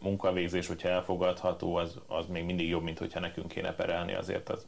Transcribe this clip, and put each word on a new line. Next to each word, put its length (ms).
munkavégzés, 680
hogyha 220
elfogadható, 840
az, 320
az 180
még 200
mindig 240
jobb, 140
mint 160
hogyha 200
nekünk 280
kéne 260
perelni 400
azért 360
az 180